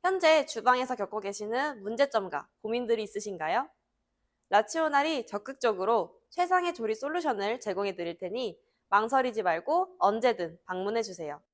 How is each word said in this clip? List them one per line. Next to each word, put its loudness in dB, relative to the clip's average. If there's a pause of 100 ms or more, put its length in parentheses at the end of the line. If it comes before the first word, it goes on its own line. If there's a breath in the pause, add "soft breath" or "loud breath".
현재 4
주방에서 0
겪고 -6
계시는 -4
문제점과 -2 (120)
고민들이 -2
있으신가요? -4 (800)
라치오날이 2
적극적으로 0 (120)
최상의 2
조리 -2
솔루션을 -2
제공해 -2
드릴 -6
테니 -6 (300)
망설이지 2
말고 0
언제든 2
방문해 -2
주세요. -8 (120)